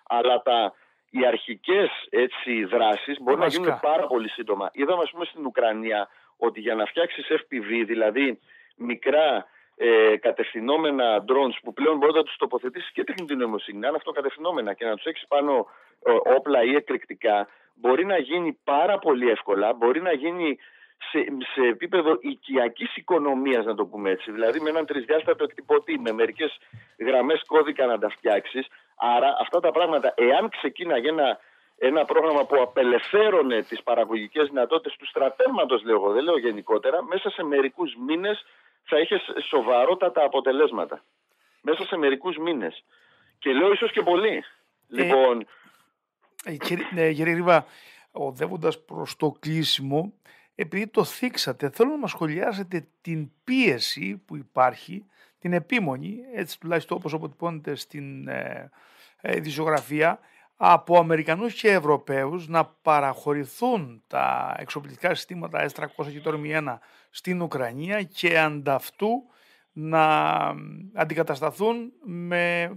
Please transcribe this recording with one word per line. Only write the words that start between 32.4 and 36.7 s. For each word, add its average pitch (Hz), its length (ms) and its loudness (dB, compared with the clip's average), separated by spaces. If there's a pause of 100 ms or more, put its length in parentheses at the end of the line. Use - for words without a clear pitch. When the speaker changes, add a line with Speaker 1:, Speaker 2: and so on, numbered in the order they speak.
Speaker 1:
που 139 160 4
απελευθέρωνε 131 1000 2
τις - 220 -10
παραγωγικές 113 640 0
δυνατότητες 139 480 -2
του - 100 -20
στρατεύματος, 139 800 0
λέω 113 120 2
εγώ, 101 160 2
δεν 120 120 2
λέω 170 140 2
γενικότερα, 117 680 0